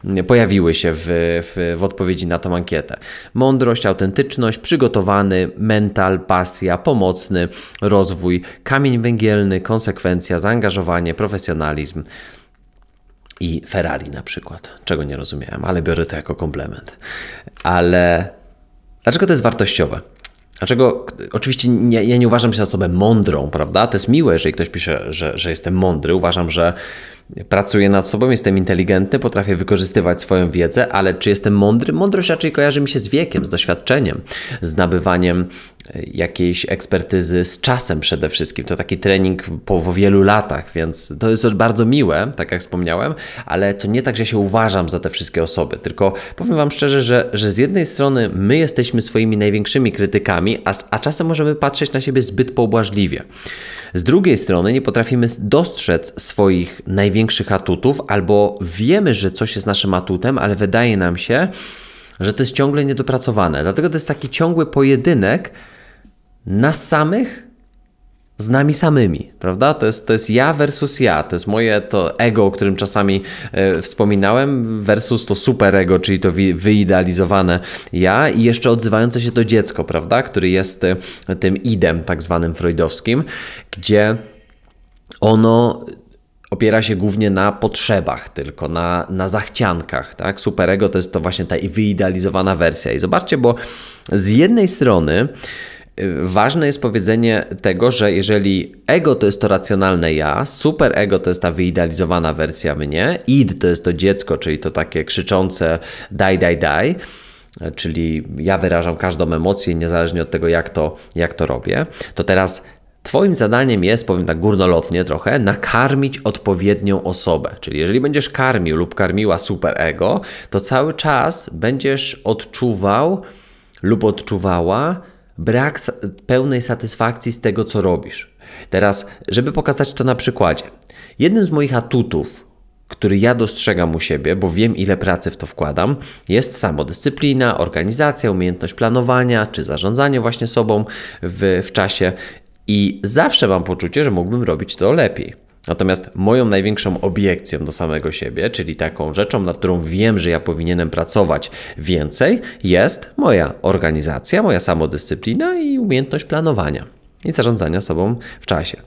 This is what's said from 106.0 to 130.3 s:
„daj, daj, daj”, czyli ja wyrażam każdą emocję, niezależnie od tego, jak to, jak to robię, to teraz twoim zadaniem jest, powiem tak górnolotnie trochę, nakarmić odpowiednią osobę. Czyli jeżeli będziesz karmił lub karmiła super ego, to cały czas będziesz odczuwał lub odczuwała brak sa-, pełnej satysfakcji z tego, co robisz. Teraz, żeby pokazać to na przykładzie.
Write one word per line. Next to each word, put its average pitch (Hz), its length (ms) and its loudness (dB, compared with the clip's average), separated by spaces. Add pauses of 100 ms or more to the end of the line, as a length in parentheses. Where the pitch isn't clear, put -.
„daj, 95 280 2
daj, 85 180 2
daj”, 90 380 0 (800)
czyli 80 480 -4 (140)
ja 92 200 0
wyrażam 85 400 0
każdą 82 360 -2
emocję, 87 420 0
niezależnie 82 460 0
od 80 100 -4
tego, 82 160 -2
jak 82 220 0
to, 78 260 -2 (200)
jak 85 180 -2
to 82 120 -2
robię, 67 400 -2 (300)
to 98 80 -4
teraz 95 400 0 (400)
twoim 180 320 2
zadaniem 120 480 2
jest, 110 240 2
powiem 90 180 0
tak 82 140 -2
górnolotnie 90 640 2
trochę, 110 360 -2
nakarmić 135 800 0
odpowiednią 98 840 0
osobę. - 560 -2
Czyli - 200 -8
jeżeli 101 220 2
będziesz 143 280 0
karmił 98 480 0
lub 87 180 -2
karmiła 95 420 0
super - 400 -2
ego, 82 440 0 (280)
to 98 100 0
cały 139 340 0
czas 151 600 0
będziesz 135 680 -2
odczuwał 113 1000 0 (640)
lub 104 200 2
odczuwała 101 960 0 (360)
brak 123 420 0
sa-, - 300 -8 (160)
pełnej 127 360 0
satysfakcji 120 720 -4
z - 100 -8
tego, 110 220 0
co 104 180 -2
robisz. - 540 -4 (340)
Teraz, 98 380 0 (200)
żeby 127 240 0
pokazać 147 420 -2
to 123 100 -4
na 123 120 2
przykładzie. 95 480 0 (560)